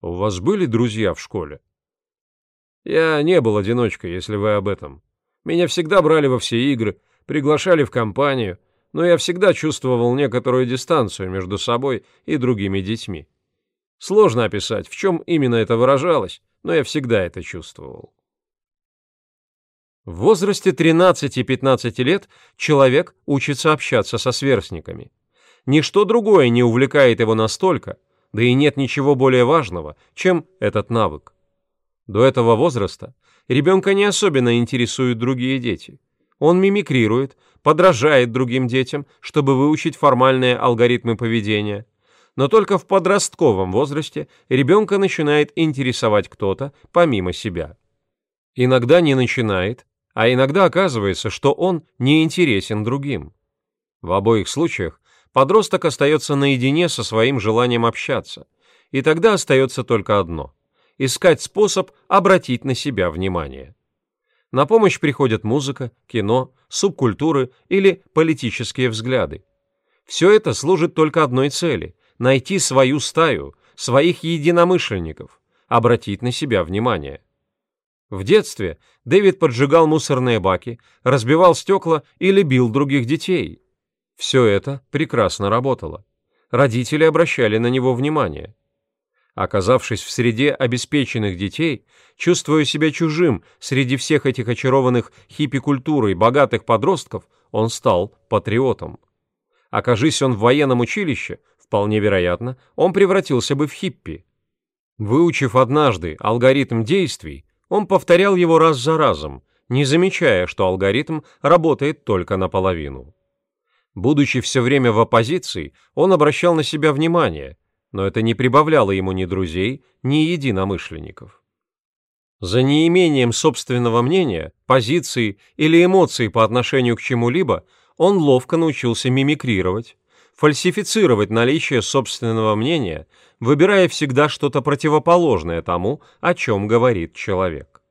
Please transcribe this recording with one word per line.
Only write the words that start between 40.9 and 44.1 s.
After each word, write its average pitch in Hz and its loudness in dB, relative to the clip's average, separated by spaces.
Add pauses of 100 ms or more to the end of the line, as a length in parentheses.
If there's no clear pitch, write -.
поведения. 104 -4 (500)
Но 135 0
только 202 2
в - -4
подростковом 160 0
возрасте 143 -4 (220)